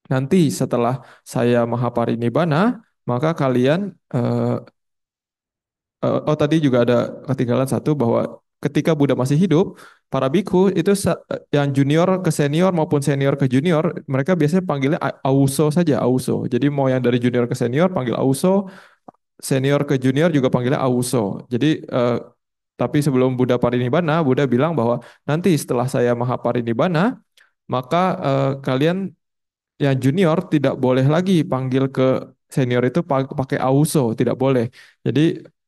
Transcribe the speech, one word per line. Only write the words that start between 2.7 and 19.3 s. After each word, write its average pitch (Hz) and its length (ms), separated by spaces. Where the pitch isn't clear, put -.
maka 127 280
kalian," 143 580
eh, 120 420
eh, 127 160
oh, 151 80
tadi 151 240
juga 127 240
ada 120 120
ketinggalan 131 400
satu, 123 280
bahwa 117 240
ketika 147 340
Buddha 143 200
masih 131 200
hidup, 175 400
para 135 220
bhikkhu 185 420
itu 185 240
sa-, - 220
yang 143 220
junior 143 320
ke 165 80
senior 160 400
maupun 151 300
senior 139 340
ke 143 80
junior, 151 480
mereka 139 240
biasanya 170 320
panggilnya 143 360
a-, - 160
Auso 139 420
saja, 151 320
Auso. 120 480
Jadi 123 220
mau 139 180
yang 127 140
dari 120 180
junior 120 280
ke 131 80
senior 139 360
panggil 127 240
Auso, 185 520